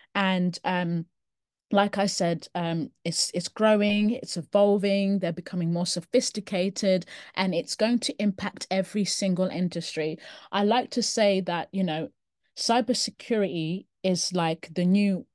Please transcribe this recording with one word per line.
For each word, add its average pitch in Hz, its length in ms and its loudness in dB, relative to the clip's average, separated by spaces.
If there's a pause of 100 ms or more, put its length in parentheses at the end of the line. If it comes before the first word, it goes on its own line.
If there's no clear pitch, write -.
(140)
And, 185 520 0
um, 175 400 0 (640)
like 202 280 2
I 202 80 2
said, 170 500 -2
um, 165 360 -4 (120)
it's, - 300 -4
it's 175 160 -4
growing, 208 600 2
it's - 260 -6
evolving, 202 800 2
they're 170 140 -2
becoming 170 400 -2
more 175 120 0
sophisticated, 190 1200 -2 (300)
and 190 180 0
it's - 220 -4
going 233 240 2
to - 240 -4
impact 202 480 -4
every 190 320 0
single 185 440 0
industry. 165 720 -4 (320)
I 202 140 0
like 233 280 2
to 240 120 0
say 202 380 4
that, 175 320 -4
you 190 100 0
know, 160 240 -2 (480)
cybersecurity 202 1300 -2 (160)
is 185 300 0
like 165 420 -2
the 180 120 0
new 196 480 2